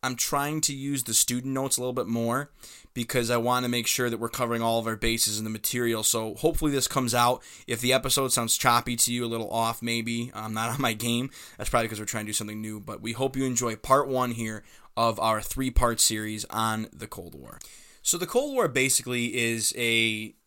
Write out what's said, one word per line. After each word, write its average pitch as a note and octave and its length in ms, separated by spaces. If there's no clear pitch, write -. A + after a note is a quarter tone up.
I'm B2+ 120
trying D3 460
to D3 120
use C#3 300
the A2+ 100
student B2 400
notes C3+ 220
a - 40
little B2+ 120
bit B2 160
more A#2 420
because A#2 380
I A#2+ 60
wanna B2 320
make A#2+ 180
sure B2 240
that A2+ 80
we're A2+ 100
covering A#2 320
all A2+ 200
of A2+ 80
our A2+ 80
bases A2 420
in A2 60
the A2 60
material. A2+ 520
So A2 320
hopefully D#3 380
this C3+ 160
comes B2 260
out. B2 260
If A#2 120
the B2 120
episode C3 400
sounds A#2 260
choppy A#2+ 380
to - 160
you, A#2+ 120
a - 20
little A2+ 220
off A2+ 320
maybe, A#2 540
I'm A2 180
not A2 180
<laughs> A2+ 40
on C#3 60
my A#2+ 120
game, A#2+ 380
that's - 140
probably A#2 180
'cause A2 120
we're G#2+ 60
trying G#2+ 180
to G#2+ 60
do G#2+ 40
something G#2+ 260
new. G#2+ 200
But G2 200
we A2+ 120
hope C3 240
you C3 80
enjoy A#2+ 320
part C3+ 320
one B2+ 240
here A2 320
of A#2 240
our A2 200
three-part B2 600
series G#2+ 460
on A2 460
the - 140
Cold F2 300
War. B1+ 240
So E3+ 160
the F3 80
Cold C#4 280
War A#3+ 120
basically B2 680
is A#2 400
a A2+ 580